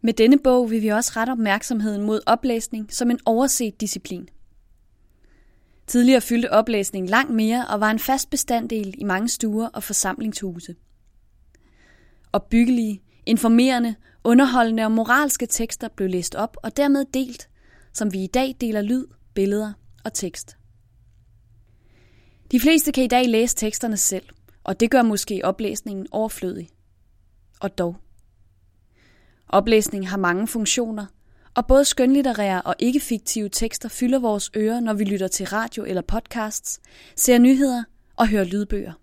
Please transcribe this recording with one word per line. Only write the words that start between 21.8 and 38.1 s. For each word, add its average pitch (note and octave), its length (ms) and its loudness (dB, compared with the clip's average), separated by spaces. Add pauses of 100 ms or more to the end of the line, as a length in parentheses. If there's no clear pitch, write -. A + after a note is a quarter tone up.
De B3+ 80 4
fleste D4+ 320 4
kan C4 120 0
i B3 40 0
dag B3 220 2
læse A3+ 260 2
teksterne G#3+ 420 -4
selv, - 280 -4 (380)
og F#3+ 160 -6
det A#3 120 4
gør C4 100 6
måske G#3 420 -2
oplæsningen G3 680 -6
overflødig. F#3+ 580 -8 (880)
Og F#3+ 180 -6
dog. F3 180 -2 (1600)
Oplæsning G#3 560 2
har G3 80 -6
mange F#3+ 300 0
funktioner, A3 580 -4 (480)
og A#3+ 140 0
både C#4 180 6
skønlitterære B3 760 2
og - 180 -4
ikke-fiktive A#3 680 -2
tekster - 400 -6
fylder B3+ 300 0
vores G#3+ 360 -2
ører, A3 240 0
når A3+ 140 -2
vi G#3 100 -2
lytter G3 240 -2
til F#3 180 -6
radio A3 400 -6
eller F3+ 160 -4
podcasts, - 800 -6 (360)
ser B3 220 4
nyheder B3+ 460 4 (320)